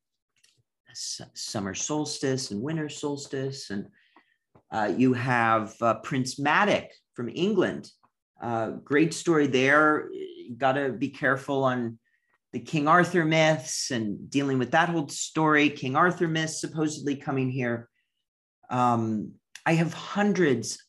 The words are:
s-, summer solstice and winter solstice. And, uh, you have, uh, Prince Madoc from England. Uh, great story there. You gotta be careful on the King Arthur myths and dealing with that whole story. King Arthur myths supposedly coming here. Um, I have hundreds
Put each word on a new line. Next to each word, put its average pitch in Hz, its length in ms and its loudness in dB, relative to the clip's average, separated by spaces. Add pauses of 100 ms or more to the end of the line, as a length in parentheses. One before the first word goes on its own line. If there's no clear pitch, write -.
(920)
s-, - 320 -12 (120)
summer 98 400 -6
solstice 139 800 -4
and 101 100 -6
winter 156 260 -4
solstice. 135 840 -8
And, 101 160 -8 (840)
uh, 104 260 -2
you 127 180 4
have, 113 680 2
uh, 113 120 4
Prince 127 440 -6
Madoc 151 480 2 (280)
from 123 140 -8
England. 147 640 -2 (500)
Uh, 113 300 -4
great 151 440 0
story 151 320 2
there. 139 680 4
You 87 440 -12
gotta 135 340 0
be 127 180 -4
careful 135 560 0
on 120 340 -2 (540)
the 123 80 -6
King 147 260 -2
Arthur 170 380 4
myths 156 680 2
and 110 380 -4
dealing 139 300 0
with 123 140 -2
that 170 180 4
whole 160 180 -2
story. 151 600 2
King 135 260 -4
Arthur 170 320 2
myths 160 320 -4
supposedly 147 560 -4
coming 135 340 -2
here. 120 380 -4 (800)
Um, 117 640 2 (320)
I 160 100 4
have 165 180 2
hundreds 175 960 0